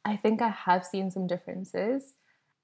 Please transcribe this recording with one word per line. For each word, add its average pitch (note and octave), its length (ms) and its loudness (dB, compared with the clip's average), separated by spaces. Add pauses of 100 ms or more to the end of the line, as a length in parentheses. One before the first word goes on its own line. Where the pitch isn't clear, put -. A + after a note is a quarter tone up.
I G#3 120 0
think G#3+ 260 2
I A3+ 60 4
have F#3 360 2
seen F#3+ 260 -2
some F#3 180 -2
differences. F#3 840 -4 (500)